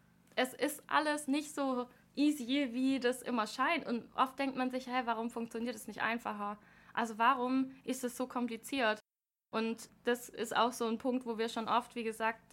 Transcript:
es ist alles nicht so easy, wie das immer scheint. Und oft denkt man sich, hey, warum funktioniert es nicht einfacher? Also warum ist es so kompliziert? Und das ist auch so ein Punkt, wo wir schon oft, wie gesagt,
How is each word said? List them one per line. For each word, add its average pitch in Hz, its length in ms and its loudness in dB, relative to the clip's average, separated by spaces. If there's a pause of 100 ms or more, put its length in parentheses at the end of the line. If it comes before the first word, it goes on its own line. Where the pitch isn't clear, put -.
(380)
es 254 160 2
ist - 340 -2
alles 294 400 2
nicht 294 260 0
so 254 360 0 (260)
easy, 277 560 2
wie 262 300 2
das 247 200 2
immer 240 240 0
scheint. 285 400 0
Und 233 200 -2 (100)
oft 262 240 2
denkt 269 160 0
man 254 160 0
sich, 254 160 -4
hey, 254 160 0
warum 226 260 -2
funktioniert 233 460 -4
es 214 120 -12
nicht 208 140 -8
einfacher? 208 560 -2 (360)
Also 226 240 -2
warum 254 540 4 (120)
ist 254 220 -4
es 240 100 -4
so 254 120 -2
kompliziert? 233 720 0 (540)
Und 226 360 -2 (160)
das 240 240 0
ist - 260 -6
auch 233 160 4
so 240 160 -2
ein 226 100 0
Punkt, 254 280 -2
wo 233 120 -4
wir 226 120 0
schon 226 180 -4
oft, 226 280 0
wie 240 100 -4
gesagt, 226 340 -2 (140)